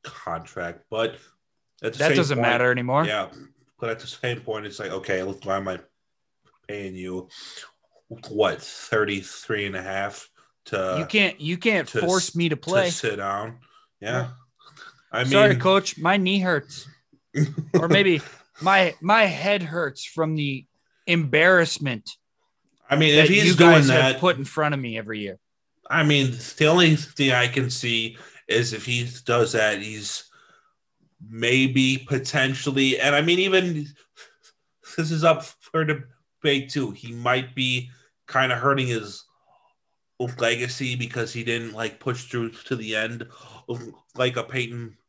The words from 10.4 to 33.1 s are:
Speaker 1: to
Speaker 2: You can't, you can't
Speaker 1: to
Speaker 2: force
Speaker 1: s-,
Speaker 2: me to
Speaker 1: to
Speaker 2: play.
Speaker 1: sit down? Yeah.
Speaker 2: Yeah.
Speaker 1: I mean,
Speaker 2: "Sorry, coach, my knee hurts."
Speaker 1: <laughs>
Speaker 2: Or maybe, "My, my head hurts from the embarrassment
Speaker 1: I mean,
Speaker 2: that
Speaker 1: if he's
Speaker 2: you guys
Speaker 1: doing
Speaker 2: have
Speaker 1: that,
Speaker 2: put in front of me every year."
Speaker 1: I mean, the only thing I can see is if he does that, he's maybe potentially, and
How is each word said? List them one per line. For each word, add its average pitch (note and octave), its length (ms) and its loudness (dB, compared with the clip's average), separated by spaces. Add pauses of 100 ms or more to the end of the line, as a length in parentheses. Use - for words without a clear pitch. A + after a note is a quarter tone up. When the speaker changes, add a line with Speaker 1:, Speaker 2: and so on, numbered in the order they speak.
Speaker 1:
to F#2 320 -2
Speaker 2:
You D#3+ 80 -4
can't, G3+ 340 0
you D#3+ 160 -4
can't F3+ 320 0
Speaker 1:
to - 120 -2
Speaker 2:
force F3 300 2
Speaker 1:
s-, - 60 -20
Speaker 2:
me E3+ 140 2
to D3 60 -2
Speaker 1:
to - 40 -14
Speaker 2:
play. F#3 300 0
Speaker 1:
sit A2 260 -4
down? G2+ 420 -6 (420)
Yeah. G#2 100 -8
Speaker 2:
Yeah. B2+ 180 -4 (840)
Speaker 1:
I A#2+ 140 -2
mean, C3 80 0
Speaker 2:
"Sorry, G3 240 6
coach, F#3+ 420 2
my F3 200 2
knee F#3+ 220 0
hurts." F3 460 -4 (480)
Speaker 1:
<laughs> C3+ 40 -2 (360)
Speaker 2:
Or E3+ 140 2
maybe, F#3 320 4 (400)
"My, F#3 400 2
my G#3 240 4
head F#3 380 -2
hurts D#3 420 -6
from D#3 300 -4
the C#3 320 -4 (400)
embarrassment D#3 1040 2 (800)
Speaker 1:
I C#3+ 60 2
mean, D3+ 200 6
Speaker 2:
that D#3 80 8
Speaker 1:
if D3+ 60 6
he's F#3+ 160 6
Speaker 2:
you D3 100 6
guys D#3+ 300 10
Speaker 1:
doing C3 120 6
Speaker 2:
have C3 160 4
Speaker 1:
that, C3 60 -6
Speaker 2:
put F3+ 160 2
in C3+ 80 -6
front D3+ 300 -2
of C3+ 60 -4
me A2+ 180 -8
every G#2+ 220 -8
year." G2 180 -8 (520)
Speaker 1:
I D#3+ 140 4
mean, C#3 260 4 (260)
the D3+ 100 4
only D#3+ 300 6
thing C#3 360 -2
I B2 160 2
can B2 200 -2
see A2+ 480 -4 (320)
is A#2 240 0
if G#2+ 140 -10
he A#2+ 220 -4 (180)
does A#2 260 2
that, G#2+ 300 2
he's G#2+ 420 -10 (1040)
maybe C3 680 0
potentially, C3+ 1000 -2
and C#3+ 160 2